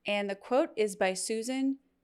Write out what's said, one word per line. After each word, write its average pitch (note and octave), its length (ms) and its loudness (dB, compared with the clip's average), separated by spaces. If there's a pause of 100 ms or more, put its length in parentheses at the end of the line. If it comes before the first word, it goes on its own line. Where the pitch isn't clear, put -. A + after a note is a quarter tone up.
And G3+ 240 0
the G3 60 -6
quote C4 400 2
is G#3+ 200 0
by F#3+ 160 2
Susan B3+ 680 -2 (260)